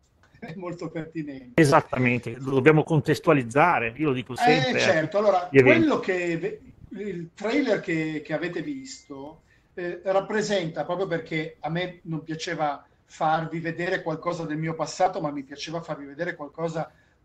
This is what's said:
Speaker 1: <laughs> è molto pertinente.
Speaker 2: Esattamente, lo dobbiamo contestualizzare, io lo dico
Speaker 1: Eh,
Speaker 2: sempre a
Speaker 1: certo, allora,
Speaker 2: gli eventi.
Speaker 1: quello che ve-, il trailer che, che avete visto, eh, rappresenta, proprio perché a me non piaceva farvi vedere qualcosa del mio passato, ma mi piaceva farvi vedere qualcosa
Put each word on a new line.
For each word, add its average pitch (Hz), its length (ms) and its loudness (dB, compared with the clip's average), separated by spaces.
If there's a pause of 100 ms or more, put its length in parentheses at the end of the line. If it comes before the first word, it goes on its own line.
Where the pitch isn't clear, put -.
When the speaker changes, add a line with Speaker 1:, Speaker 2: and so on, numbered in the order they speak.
(160)
Speaker 1:
<laughs> - 240 -20
è 165 160 -14
molto 175 320 -10
pertinente. 147 720 -4
Speaker 2:
Esattamente, 127 760 4
lo 135 140 -6
dobbiamo 147 300 8
contestualizzare, 143 1120 2
io 151 140 -2
lo 131 60 2
dico 127 220 -6
Speaker 1:
Eh, - 0 -
Speaker 2:
sempre 160 420 4
a - 0 -
Speaker 1:
certo, 156 400 2
allora, 190 340 4
Speaker 2:
gli 135 60 8
eventi. 294 200 8
Speaker 1:
quello 311 220 4
che 175 380 -2
ve-, - 220 -6 (380)
il 175 360 -8
trailer 226 460 0
che, 160 440 -4
che 160 80 -10
avete 170 300 -6
visto, 143 800 -14 (320)
eh, 175 280 -8
rappresenta, 190 840 -2
proprio 175 200 -2
perché 160 540 -6
a 151 80 -6
me 175 360 -6
non 160 180 -6
piaceva 156 600 -4 (220)
farvi 160 560 -2
vedere 170 420 -4
qualcosa 165 440 -4
del 151 100 -4
mio 160 180 -4
passato, 185 460 0
ma 151 100 -2
mi 143 120 -6
piaceva 160 400 -10
farvi 143 240 -10
vedere 165 280 -6
qualcosa 160 560 -6 (340)